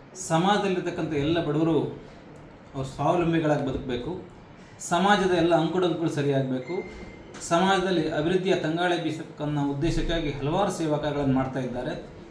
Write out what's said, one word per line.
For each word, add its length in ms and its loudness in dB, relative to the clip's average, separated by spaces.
ಸಮಾಜದಲ್ಲಿರ್ತಕ್ಕಂಥ 1000 0
ಎಲ್ಲ 300 0
ಬಡವರು 360 2
ಅವ್ರು 100 -6
ಸ್ವಾವಲಂಬಿಗಳಾಗಿ 840 2
ಬದುಕಬೇಕು, 540 -4
ಸಮಾಜದ 520 4
ಎಲ್ಲ 240 4
ಅಂಕುಡೊಂಕುಗಳು 560 2
ಸರಿಯಾಗಬೇಕು, 720 0
ಸಮಾಜದಲ್ಲಿ 640 2
ಅಭಿವೃದ್ಧಿಯ 440 2
ತಂಗಾಳಿ 480 0
ಬೀಸಕ್ಕನ್ನ 560 -4
ಉದ್ದೇಶಕ್ಕಾಗಿ 600 0
ಹಲವಾರು 420 0
ಸೇವಾ 240 0
ಕಾರ್ಯಗಳನ್ನು 380 0
ಮಾಡ್ತಾ 260 0
ಇದ್ದಾರೆ. 440 -6